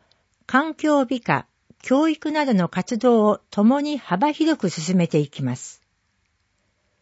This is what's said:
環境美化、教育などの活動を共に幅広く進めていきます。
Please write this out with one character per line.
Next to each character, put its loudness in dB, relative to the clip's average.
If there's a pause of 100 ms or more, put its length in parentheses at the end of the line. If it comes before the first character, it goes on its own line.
(460)
環 -2
境 2
美 -6
化、 -4 (340)
教 2
育 -4
な 0
ど 0
の 2
活 -6
動 4
を 2 (100)
共 2
に -4
幅 -2
広 0
く -2
進 -4
め 2
て 0
い 0
き -12
ま -4
す。 -18 (1200)